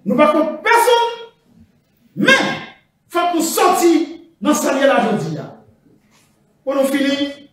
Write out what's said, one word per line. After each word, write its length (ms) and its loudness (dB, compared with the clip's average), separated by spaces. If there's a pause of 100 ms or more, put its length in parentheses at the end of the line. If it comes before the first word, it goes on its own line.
Nou 120 -2
pa 140 4
konn 320 -2
peson, 400 4 (1120)
men 380 0 (580)
fòk 220 0
nou 100 0
soti 500 2 (460)
nan 160 0
sa 220 -2
li 100 0
la 220 2
jodi 320 -4
a. 80 -16 (1120)
Pou 140 -4
nou 120 2
fini 440 -2 (200)